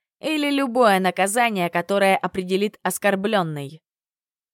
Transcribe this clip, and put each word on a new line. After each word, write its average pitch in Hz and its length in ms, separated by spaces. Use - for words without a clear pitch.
или 294 320
любое 247 480
наказание, 190 680
которое 190 480
определит 190 680
оскорбленный». 180 1000